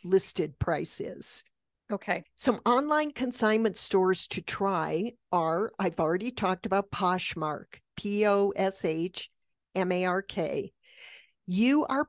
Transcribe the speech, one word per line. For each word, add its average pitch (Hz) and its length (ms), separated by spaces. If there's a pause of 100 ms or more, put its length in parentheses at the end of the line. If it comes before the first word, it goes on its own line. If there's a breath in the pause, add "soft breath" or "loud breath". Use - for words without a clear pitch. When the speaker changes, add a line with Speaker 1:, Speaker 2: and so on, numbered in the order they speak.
Speaker 1:
listed 180 520
price 160 440
is. - 420 (480)
Speaker 2:
Okay. 190 320 (140)
Speaker 1:
Some 226 280
online 294 460
consignment 226 680
stores 185 520
to - 120
try 185 720 (200)
are, 170 460
I've 185 200
already 180 320
talked 185 340
about 196 260
Poshmark, 180 880 (180)
P 208 280
O 202 300
S 190 300
H 165 440 (460)
M 185 160
A 180 140
R 185 160
K. 147 500 (760 loud breath)
You 247 420
are 285 200